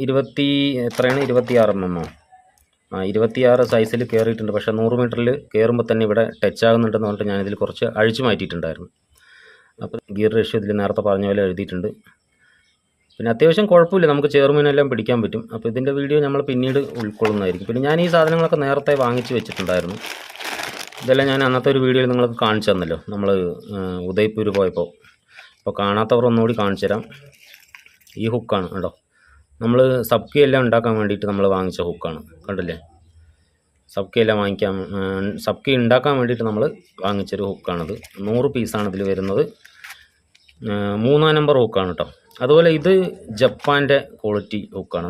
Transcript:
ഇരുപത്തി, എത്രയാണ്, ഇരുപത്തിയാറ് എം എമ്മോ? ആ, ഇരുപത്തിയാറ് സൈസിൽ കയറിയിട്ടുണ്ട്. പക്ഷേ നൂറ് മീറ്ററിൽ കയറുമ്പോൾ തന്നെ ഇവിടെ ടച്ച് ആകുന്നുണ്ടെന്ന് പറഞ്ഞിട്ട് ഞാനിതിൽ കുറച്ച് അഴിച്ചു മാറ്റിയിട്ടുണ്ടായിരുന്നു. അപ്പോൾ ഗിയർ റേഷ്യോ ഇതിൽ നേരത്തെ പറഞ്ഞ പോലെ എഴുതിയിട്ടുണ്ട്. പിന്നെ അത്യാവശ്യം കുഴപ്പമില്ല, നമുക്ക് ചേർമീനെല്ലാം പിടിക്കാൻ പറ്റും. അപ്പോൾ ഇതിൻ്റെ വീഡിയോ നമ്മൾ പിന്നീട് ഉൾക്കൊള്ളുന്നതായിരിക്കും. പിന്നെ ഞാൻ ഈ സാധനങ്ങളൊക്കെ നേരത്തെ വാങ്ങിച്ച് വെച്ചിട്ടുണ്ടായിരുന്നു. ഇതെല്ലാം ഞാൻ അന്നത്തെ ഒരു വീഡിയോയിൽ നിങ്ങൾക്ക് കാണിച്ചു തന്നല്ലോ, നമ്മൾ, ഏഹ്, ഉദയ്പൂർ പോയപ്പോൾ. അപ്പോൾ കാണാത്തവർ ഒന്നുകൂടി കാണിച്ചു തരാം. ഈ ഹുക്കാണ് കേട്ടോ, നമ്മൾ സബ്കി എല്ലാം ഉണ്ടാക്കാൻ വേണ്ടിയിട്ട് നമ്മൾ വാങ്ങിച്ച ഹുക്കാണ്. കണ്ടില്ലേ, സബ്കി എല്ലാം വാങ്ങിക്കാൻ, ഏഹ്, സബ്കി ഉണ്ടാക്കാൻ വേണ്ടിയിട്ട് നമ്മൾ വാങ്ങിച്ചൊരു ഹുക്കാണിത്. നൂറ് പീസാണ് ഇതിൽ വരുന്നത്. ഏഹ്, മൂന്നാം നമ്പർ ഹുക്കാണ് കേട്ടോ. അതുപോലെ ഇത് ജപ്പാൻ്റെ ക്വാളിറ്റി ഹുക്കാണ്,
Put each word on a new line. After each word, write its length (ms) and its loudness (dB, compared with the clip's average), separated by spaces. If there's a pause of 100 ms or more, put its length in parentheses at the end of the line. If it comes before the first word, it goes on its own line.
ഇരുപത്തി, 400 0 (420)
എത്രയാണ്, 400 0
ഇരുപത്തിയാറ് 500 2
എം 120 -4
എമ്മോ? 140 -4 (920)
ആ, 40 -6 (140)
ഇരുപത്തിയാറ് 580 4
സൈസിൽ 400 0
കയറിയിട്ടുണ്ട്. 460 0
പക്ഷേ 240 -2
നൂറ് 200 0
മീറ്ററിൽ 300 0 (240)
കയറുമ്പോൾ 380 2
തന്നെ 160 2
ഇവിടെ 160 2 (180)
ടച്ച് 260 0
ആകുന്നുണ്ടെന്ന് 400 2
പറഞ്ഞിട്ട് 220 -4
ഞാനിതിൽ 320 -4
കുറച്ച് 240 -4 (140)
അഴിച്ചു 260 2
മാറ്റിയിട്ടുണ്ടായിരുന്നു. 640 -4 (920)
അപ്പോൾ 140 -10 (200)
ഗിയർ 200 2
റേഷ്യോ 220 0
ഇതിൽ 120 -4 (100)
നേരത്തെ 260 -2
പറഞ്ഞ 220 2
പോലെ 160 2
എഴുതിയിട്ടുണ്ട്. 420 -4 (1300)
പിന്നെ 180 -4
അത്യാവശ്യം 380 4
കുഴപ്പമില്ല, 420 6
നമുക്ക് 220 0
ചേർമീനെല്ലാം 580 4
പിടിക്കാൻ 300 0
പറ്റും. 200 -4 (120)
അപ്പോൾ 180 -6
ഇതിൻ്റെ 260 -2
വീഡിയോ 280 0
നമ്മൾ 240 -2
പിന്നീട് 280 0 (220)
ഉൾക്കൊള്ളുന്നതായിരിക്കും. 680 -2
പിന്നെ 180 -2
ഞാൻ 160 2
ഈ 100 0
സാധനങ്ങളൊക്കെ 520 2
നേരത്തെ 360 0
വാങ്ങിച്ച് 360 -2
വെച്ചിട്ടുണ്ടായിരുന്നു. 580 -4 (1040)
ഇതെല്ലാം 300 2
ഞാൻ 160 2
അന്നത്തെ 260 2
ഒരു 120 2
വീഡിയോയിൽ 280 4
നിങ്ങൾക്ക് 300 0
കാണിച്ചു 280 2
തന്നല്ലോ, 260 -4 (140)
നമ്മൾ, 160 -2 (460)
ഏഹ്, 240 -6 (120)
ഉദയ്പൂർ 380 0 (100)
പോയപ്പോൾ. 300 0 (720)
അപ്പോൾ 240 -8
കാണാത്തവർ 480 2
ഒന്നുകൂടി 320 2
കാണിച്ചു 240 -2
തരാം. 160 -2 (1200)
ഈ 100 0
ഹുക്കാണ് 380 -2
കേട്ടോ, 180 -6 (720)
നമ്മൾ 180 2 (300)
സബ്കി 360 0
എല്ലാം 200 2
ഉണ്ടാക്കാൻ 320 2
വേണ്ടിയിട്ട് 320 -2
നമ്മൾ 240 0
വാങ്ങിച്ച 340 -4
ഹുക്കാണ്. 320 -8 (260)
കണ്ടില്ലേ, 300 -6 (1200)
സബ്കി 280 -4
എല്ലാം 180 2
വാങ്ങിക്കാൻ, 340 -2 (220)
ഏഹ്, 320 -4 (160)
സബ്കി 340 -2
ഉണ്ടാക്കാൻ 400 2
വേണ്ടിയിട്ട് 300 -2
നമ്മൾ 140 -2 (420)
വാങ്ങിച്ചൊരു 460 -4
ഹുക്കാണിത്. 420 -6 (340)
നൂറ് 280 0
പീസാണ് 360 -4
ഇതിൽ 200 -6
വരുന്നത്. 300 -2 (1300)
ഏഹ്, 240 -4 (100)
മൂന്നാം 320 4
നമ്പർ 260 2
ഹുക്കാണ് 300 -2
കേട്ടോ. 140 -6 (360)
അതുപോലെ 260 6 (100)
ഇത് 140 2 (480)
ജപ്പാൻ്റെ 560 2 (240)
ക്വാളിറ്റി 400 -4 (160)
ഹുക്കാണ്, 320 -8